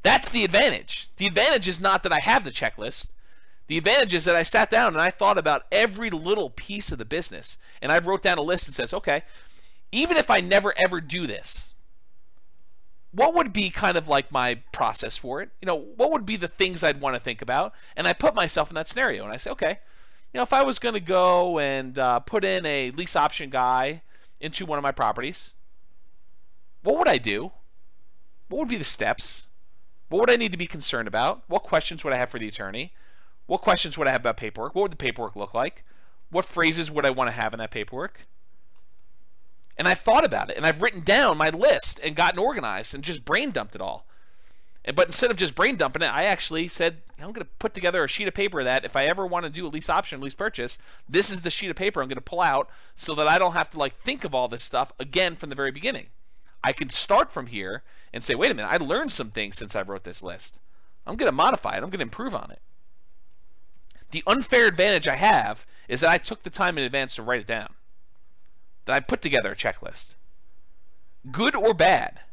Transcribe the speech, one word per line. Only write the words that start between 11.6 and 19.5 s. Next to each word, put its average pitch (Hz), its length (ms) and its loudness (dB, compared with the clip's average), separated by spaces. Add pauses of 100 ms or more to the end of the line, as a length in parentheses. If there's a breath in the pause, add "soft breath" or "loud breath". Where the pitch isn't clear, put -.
what 277 240 6
would 277 180 4
be 202 160 2
kind 180 280 2
of 160 100 0
like 139 240 2
my 123 240 2 (160)
process - 460 0
for 135 240 -6
it? 220 100 -10 (100)
You 190 60 -8
know, 175 80 4
what 220 360 2
would 247 140 0
be 214 120 -2
the 175 100 -2
things 180 360 2
I'd 143 180 2
wanna 131 180 0
think 117 240 -4
about?" 139 300 2 (220 soft breath)
And 165 120 0
I 175 60 4
put 294 200 4
myself 175 380 0
in 170 40 -8
that 156 120 -2
scenario 202 360 0
and 104 100 -8
I 123 40 -8
say, 196 140 -6